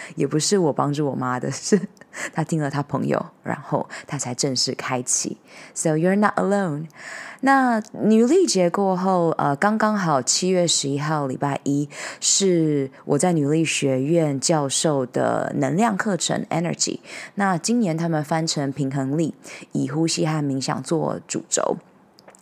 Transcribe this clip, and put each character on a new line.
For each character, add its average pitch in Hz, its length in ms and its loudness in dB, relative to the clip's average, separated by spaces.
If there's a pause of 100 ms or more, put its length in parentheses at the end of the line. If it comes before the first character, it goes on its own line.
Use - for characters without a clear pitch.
(160)
也 147 100 0
不 147 120 0
是 196 200 2
我 156 140 2
帮 139 200 0
助 147 140 -2
我 127 80 -2
妈 127 260 -4
的， 139 100 -4
<laughs> - 20 -2
是 - 280 2 (540)
她 160 100 -2
听 160 160 -2
了 143 100 0
她 143 120 -2
朋 135 240 -4
友， - 200 0 (160)
然 - 180 -4
后 - 280 -4 (180)
她 147 120 -6
才 123 160 -6
正 135 200 -2
式 123 200 -2
开 127 280 -4
启。 - 360 -4 (360)
So 156 220 0
you're 180 200 4
not 208 220 2
alone. 180 480 0 (540)
那 262 400 4 (120)
女 220 340 4
力 339 200 4
节 180 220 4
过 190 280 0
后， 180 320 2 (100)
呃， 143 160 2
刚 208 240 2
刚 214 180 2
好 160 240 2
七 - 280 0
月 180 180 4
十 - 220 0
一 139 100 0
号 147 300 -2
礼 127 80 -4
拜 143 260 -2
一 143 260 0 (320)
是 156 680 2 (140)
我 - 120 2
在 180 160 2
女 147 160 2
力 160 160 2
学 135 380 0
院 151 380 2
教 151 280 2
授 135 380 0
的 117 520 0
能 139 180 0
量 214 200 2
课 190 200 -2
程 - 340 -2
Energy。 - 480 -2 (380)
那 196 200 2
今 226 220 0
年 175 180 2
他 170 120 0
们 151 160 0
翻 160 200 -2
成 143 280 -2
平 135 200 -2
衡 139 240 -2
力， 160 180 0 (360)
以 139 180 -2
呼 156 200 0
吸 170 180 0
和 156 180 0
冥 135 160 -2
想 135 220 -4
做 151 460 -2
主 - 200 -6
轴。 - 280 0 (640)